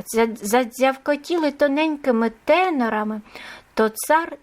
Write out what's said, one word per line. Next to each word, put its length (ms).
за-, 360
задзявкотіли 1120
тоненькими 800
тенорами, 760
то 160
цар 540